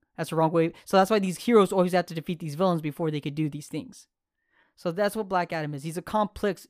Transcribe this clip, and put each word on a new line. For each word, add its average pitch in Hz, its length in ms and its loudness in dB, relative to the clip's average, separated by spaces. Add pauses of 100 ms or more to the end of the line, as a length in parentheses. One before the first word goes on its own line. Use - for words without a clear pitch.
(180)
That's 165 140 -6
the 160 60 -6
wrong 160 140 4
way. 165 200 2 (140)
So 196 120 4
that's 190 120 6
why 220 100 4
these 185 200 -2
heroes 214 340 6
always 180 200 2
have 175 140 2
to 165 80 -12
defeat 165 240 -6
these 151 160 -8
villains 175 260 2
before 156 300 -4
they 151 100 -4
could 143 140 -8
do 156 140 -2
these 147 180 -12
things. - 400 -12 (680)
So 175 140 -4
that's 202 240 0
what 214 140 -4
Black 180 220 -2
Adam 151 220 -6
is. 139 100 -10
He's 165 140 -8
a 175 40 -6
complex, - 680 -2